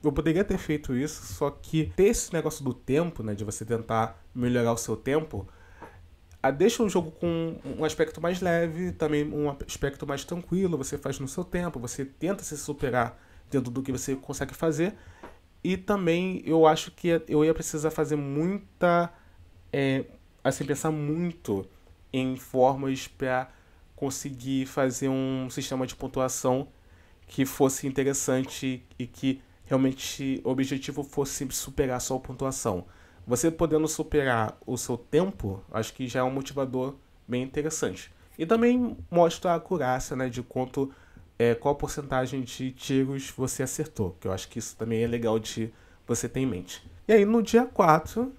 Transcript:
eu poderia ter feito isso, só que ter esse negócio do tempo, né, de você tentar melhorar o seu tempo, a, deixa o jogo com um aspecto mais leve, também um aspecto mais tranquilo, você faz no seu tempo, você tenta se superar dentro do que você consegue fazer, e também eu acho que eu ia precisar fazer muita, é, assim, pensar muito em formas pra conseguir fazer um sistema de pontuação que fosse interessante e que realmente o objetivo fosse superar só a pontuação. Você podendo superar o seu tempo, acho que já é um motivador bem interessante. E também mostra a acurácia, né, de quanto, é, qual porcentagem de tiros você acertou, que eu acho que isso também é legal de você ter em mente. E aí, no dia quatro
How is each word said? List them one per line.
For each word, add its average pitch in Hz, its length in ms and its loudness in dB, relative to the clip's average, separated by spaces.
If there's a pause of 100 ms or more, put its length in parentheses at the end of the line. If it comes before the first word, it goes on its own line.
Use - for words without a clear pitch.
eu 151 100 4
poderia 165 320 2
ter 190 140 0
feito 151 360 -2
isso, - 400 -4
só 143 160 0
que - 460 -2
ter 185 80 6
esse 226 300 2
negócio 156 280 -2
do 127 120 -2
tempo, 160 480 0
né, 107 120 -4
de 104 80 -6
você 104 220 -8
tentar 113 580 -2 (120)
melhorar 123 380 2
o 117 40 2
seu 113 180 -4
tempo, 135 540 -2 (960)
a, 135 80 6
deixa 196 320 4
o 208 60 2
jogo 175 240 0
com 165 440 -2 (220)
um 151 40 0
aspecto 156 380 0
mais 180 220 -2
leve, 170 500 0
também 151 400 0
um 147 180 0
aspecto - 560 -6
mais 139 160 -4
tranquilo, 175 540 -2
você 135 220 -4
faz 135 200 -6
no 135 80 -6
seu 175 180 -6
tempo, 175 360 -4
você 123 240 -6
tenta 170 400 -4
se 151 140 -10
superar 123 600 -2 (320)
dentro 123 200 0
do 127 120 -4
que 135 80 -4
você 127 260 -2
consegue 135 380 -8
fazer, 165 400 0 (720)
e 185 140 0
também 185 680 0
eu 160 220 8
acho - 240 6
que 170 360 2
eu 151 160 4
ia 160 120 6
precisar 160 360 -2
fazer 151 260 0
muita, 170 960 0 (600)
é, 135 320 0 (400)
assim, 135 200 0
pensar 143 260 -2
muito 151 760 -2 (460)
em 131 240 0
formas 131 680 2
pra 131 440 -4 (440)
conseguir 135 720 -4
fazer 131 420 0
um 131 420 -2
sistema 131 360 -4
de - 80 -10
pontuação 131 720 0 (640)
que 135 180 0
fosse 135 400 2
interessante 131 960 -2 (160)
e 131 80 -6
que 135 340 -2 (240)
realmente 135 760 0
o - 80 0
objetivo 135 540 -2
fosse 139 480 -4
superar 131 480 -2
só 131 160 -4
a - 20 -2
pontuação. 131 680 -4 (380)
Você 123 280 2
podendo 156 340 2
superar 135 800 0
o 120 100 -4
seu 120 200 -4
tempo, 147 760 0
acho 110 240 -4
que 131 140 -6
já 131 100 -2
é 127 60 2
um 127 80 2
motivador 135 640 -4 (320)
bem 123 160 -2
interessante. 135 680 -4 (240)
E 160 80 -4
também 233 520 4 (120)
mostra 170 440 4
a - 20 4
acurácia, 135 600 -2
né, 131 120 -2
de 123 140 -6
quanto, 127 480 -4 (480)
é, 117 160 4
qual 143 220 0
porcentagem 135 640 -2
de 131 320 -6
tiros 135 640 0
você 131 260 -2
acertou, 123 560 -4
que - 80 -10
eu 95 60 -2
acho 95 160 -6
que - 100 -10
isso - 180 -10
também 113 280 0
é - 20 0
legal 117 320 2
de 110 340 -4 (360)
você 120 200 0
ter 139 120 -2
em 131 60 2
mente. 92 380 -6 (220)
E 208 60 4
aí, 208 120 8
no 226 160 4
dia 233 240 6
quatro 220 760 4